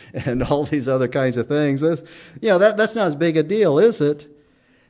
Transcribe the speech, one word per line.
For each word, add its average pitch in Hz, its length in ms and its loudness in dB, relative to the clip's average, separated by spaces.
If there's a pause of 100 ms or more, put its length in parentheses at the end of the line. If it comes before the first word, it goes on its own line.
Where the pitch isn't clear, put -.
(140)
and 131 280 -4
all 147 220 0
these 139 240 -4
other 131 200 0
kinds 127 280 -2
of 117 100 -4
things. 143 360 -2
This, 160 200 -2 (380)
you 220 80 -2
know, 196 80 4
that, 208 220 4
that's 214 160 0
not 214 140 0
as 147 60 -2
big 160 220 0
a 160 60 2
deal, 165 360 2
is 226 220 2
it?" 147 260 -2 (640)